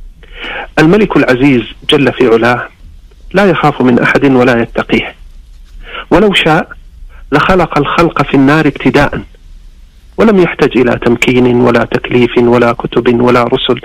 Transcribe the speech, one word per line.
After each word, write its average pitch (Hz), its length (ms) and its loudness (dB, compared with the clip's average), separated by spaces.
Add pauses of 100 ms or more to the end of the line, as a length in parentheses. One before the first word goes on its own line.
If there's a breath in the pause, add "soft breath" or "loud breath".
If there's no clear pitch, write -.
(800 loud breath)
الملك 185 380 2
العزيز 127 460 2 (260)
جل 139 240 2
في 127 140 0
علاه 117 400 0 (680)
لا 196 120 2
يخاف 151 360 0
من 123 180 2
أحد - 260 0
ولا 123 360 2
يتقيه، - 540 -4 (960 loud breath)
ولو 190 220 2
شاء - 360 0 (600 soft breath)
لخلق 160 480 0
الخلق - 440 -2
في - 100 -4
النار 147 340 2
ابتداء، - 540 0 (960)
ولم 202 220 2
يحتج 160 380 0
إلى 117 280 0
تمكين 123 560 2
ولا 117 240 2
تكليف 123 520 -2
ولا 120 340 2
كتب 120 500 -4
ولا 123 220 2
رسل - 420 -2